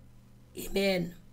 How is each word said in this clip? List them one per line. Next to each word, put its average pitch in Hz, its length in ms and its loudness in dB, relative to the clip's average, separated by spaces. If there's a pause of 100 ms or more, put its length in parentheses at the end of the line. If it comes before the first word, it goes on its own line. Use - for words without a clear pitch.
(680)
Amen. 190 480 2 (160)